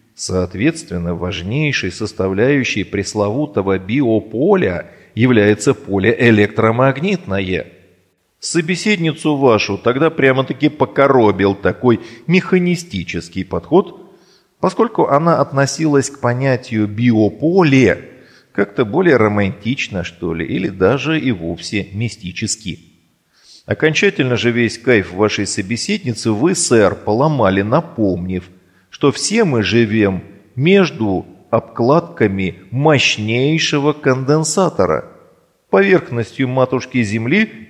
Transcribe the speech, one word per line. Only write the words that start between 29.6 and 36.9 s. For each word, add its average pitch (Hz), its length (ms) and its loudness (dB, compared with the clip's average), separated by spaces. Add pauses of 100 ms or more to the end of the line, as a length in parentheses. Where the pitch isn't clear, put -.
живем 101 600 2 (320)
между 135 720 2 (240)
обкладками 117 1040 0 (160)
мощнейшего 139 1200 0
конденсатора, 139 1200 0 (580)
поверхностью 156 800 0
матушки 127 560 0